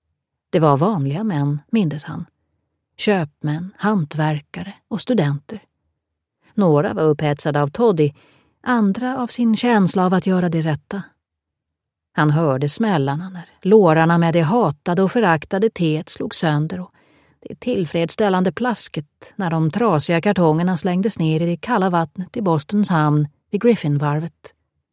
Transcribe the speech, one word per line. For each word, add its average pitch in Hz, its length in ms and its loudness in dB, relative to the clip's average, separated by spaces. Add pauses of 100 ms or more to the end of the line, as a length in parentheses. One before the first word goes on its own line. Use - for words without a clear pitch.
(500)
Det 175 100 0
var 147 160 6
vanliga 160 480 -2
män, 147 460 -2
mindes 156 340 -2
han. 160 220 -12 (720)
Köpmän, 170 800 -2
hantverkare 156 1000 -4 (140)
och 208 120 -6
studenter. 156 600 -2 (920)
Några 175 400 4
var 180 80 -2
upphetsade 147 600 0
av 143 60 0
Toddy, 160 440 2 (500)
andra 247 600 -2
av 240 40 -4
sin 233 300 0
känsla 196 500 2
av 185 80 2
att 185 120 0
göra 180 220 2
det 160 140 -2
rätta. 160 400 -4 (1080)
Han 151 180 2
hörde 147 380 0
smällarna 165 600 -2
när 180 200 -14 (120)
lårarna 170 580 6
med 165 160 2
det 170 80 2
hatade 175 600 0
och 185 100 0
föraktade 196 580 0
teet 160 380 -2
slog - 260 -8
sönder 160 460 -2
och 180 120 -14 (480)
det - 200 -18
tillfredsställande 185 920 0
plasket - 840 -8
när 180 140 -4
de 160 200 0
trasiga 170 500 0
kartongerna 175 560 2
slängdes 190 420 -2
ner 156 220 0
i 170 60 -2
det 170 100 -2
kalla 196 340 -2
vattnet 170 460 -4
i 233 60 -4
Bostons 190 460 0
hamn 151 400 2 (220)
vid 196 100 -4
Griffinvarvet. 151 920 -2 (380)